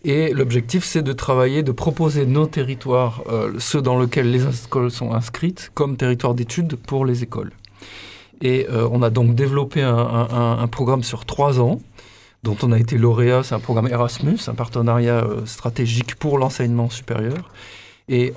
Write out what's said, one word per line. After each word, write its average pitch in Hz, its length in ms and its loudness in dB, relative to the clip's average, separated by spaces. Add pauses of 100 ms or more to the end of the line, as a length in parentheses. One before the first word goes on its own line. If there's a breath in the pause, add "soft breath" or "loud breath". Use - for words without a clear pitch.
Et 151 260 2
l'objectif, 131 540 0
c'est - 160 0
de 131 100 -2
travailler, 131 500 2
de 135 120 0
proposer 147 520 0
nos 139 200 4
territoires, 127 840 -2
euh, 107 300 0
ceux - 220 0
dans 127 180 2
lesquels 123 320 2
les 127 140 2
écoles 123 460 -2
sont 120 200 -6
inscrites, 117 640 -4
comme 143 240 -2
territoire 123 360 0
d'études 127 440 -4
pour 135 260 -2
les 123 180 0
écoles. 104 300 -8 (880 loud breath)
Et, 127 300 0
euh, 117 240 0
on 120 80 2
a 117 80 4
donc 117 260 4
développé 139 460 0
un, 123 160 2
un, 120 320 0
un, 120 300 0
un 117 80 0
programme 127 360 0
sur - 220 -8
trois 143 340 2
ans, 123 200 2 (640 loud breath)
dont 107 200 0
on 123 80 4
a 113 80 4
été 117 180 2
lauréat, 120 460 4
c'est 123 120 -4
un 107 40 -2
programme 113 300 0
Erasmus, 123 480 0 (100)
un 117 60 -4
partenariat, 117 720 2
euh, 110 200 -4
stratégique 117 680 -2
pour 143 220 0
l'enseignement 120 520 0
supérieur. 120 640 -6 (560 loud breath)
Et 123 300 0